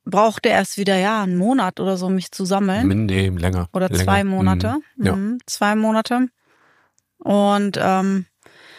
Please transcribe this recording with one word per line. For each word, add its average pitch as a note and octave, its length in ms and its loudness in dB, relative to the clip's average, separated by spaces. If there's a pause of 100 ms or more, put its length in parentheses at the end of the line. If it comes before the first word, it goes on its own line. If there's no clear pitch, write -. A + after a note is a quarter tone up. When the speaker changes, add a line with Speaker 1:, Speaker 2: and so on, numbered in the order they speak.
Speaker 1:
brauchte G#3 460 2
erst G3 280 0
wieder, G3 200 0
ja, G#3 240 0
einen F#3 160 0
Monat G3+ 420 0
oder F#3+ 160 -2
so, F#3 140 -4
mich F#3 220 -2
zu - 120 -8
sammeln. G3 440 0
Speaker 2:
Min-, G#2 180 2
nee, F#2+ 240 2
länger. F2+ 420 -2
Speaker 1:
Oder F#3 160 -2
Speaker 2:
Länger. F2+ 160 0
Speaker 1:
zwei G3 220 2
Monate. F#3+ 500 0 (220)
Speaker 2:
Mhm. A3 80 -2
Ja. G3 100 2
Speaker 1:
Mhm, G#3+ 300 -4
zwei G#3 300 -2
Monate. A3 520 0 (920)
Und, G3+ 600 2
ähm, F#3+ 440 0 (540)